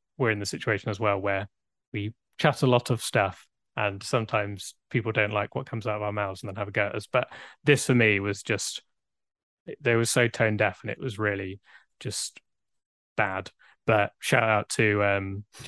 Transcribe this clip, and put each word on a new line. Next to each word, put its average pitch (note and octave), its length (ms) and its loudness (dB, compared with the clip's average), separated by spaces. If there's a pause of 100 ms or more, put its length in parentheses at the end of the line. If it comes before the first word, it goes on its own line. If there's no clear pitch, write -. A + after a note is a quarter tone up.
(180)
we're A#2+ 140 2
in G#2 80 -2
the G2+ 60 -6
situation - 440 -2
as G2+ 100 -4
well G#2 200 2
where G2 280 -2 (460)
we G#2+ 200 -6 (240)
chat - 260 2
a C#3 40 4
lot B2 220 4
of A#2 120 -2
stuff - 460 0 (300)
and G2+ 260 -2
sometimes G#2 720 -4 (140)
people A2+ 240 -2
don't G#2+ 180 2
like G#2 240 -2
what - 140 -6
comes A2+ 180 -6
out G#2+ 80 -2
of G#2+ 60 -6
our G#2 100 -2
mouths G2+ 320 -6
and G#2 60 -8
then F#2+ 80 -10
have G#2 100 -6
a G2+ 40 -10
go G2+ 160 0
at - 80 -8
us. G#2+ 120 -6
But - 220 0 (340)
this C#3 220 4
for C3+ 100 4
me G#2+ 240 6
was G2+ 240 -4
just, - 380 -4 (1000)
they A#2+ 160 2
were A#2 100 4
so A#2+ 220 4
tone A2 300 0
deaf G2+ 240 0
and A2+ 100 -8
it - 80 -10
was A#2 180 -8
really G2+ 440 -2 (380)
just - 420 -8 (760)
bad. G2 360 -2 (340)
But G#2+ 340 4
shout B2 240 2
out A2 260 2
to, G#2 340 2
um, G2 400 -2 (240)